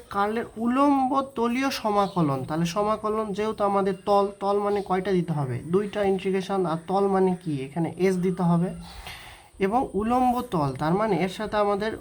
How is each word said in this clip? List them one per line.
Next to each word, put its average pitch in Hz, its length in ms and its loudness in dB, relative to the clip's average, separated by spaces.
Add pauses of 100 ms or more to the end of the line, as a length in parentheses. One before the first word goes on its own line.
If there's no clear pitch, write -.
কালের 208 360 -2 (120)
উলম্ব 269 640 2
তলীয় 254 480 0
সমাকলন। 175 760 0
তাহলে 160 200 -2
সমাকলন 214 680 -2
যেহেতু 214 300 -2
আমাদের 196 300 2 (120)
তল, 202 340 4
তল 202 200 0
মানে 208 220 0
কয়টা 190 300 -2
দিতে 175 220 2
হবে? 127 260 -2
দুইটা 196 440 -2
ইন্টিগ্রেশন। 190 640 0
আর 160 120 -2 (100)
তল 196 200 2
মানে 190 360 2
কি? 147 180 -4
এখানে 160 360 -4
এস 185 180 2
দিতে 185 280 0
হবে। 170 300 2 (880)
এবং 208 340 0
উলম্ব 247 480 2
তল, 147 340 -2
তার 151 180 0
মানে 208 220 2
এর 175 140 0
সাথে 214 280 -4
আমাদের 208 440 0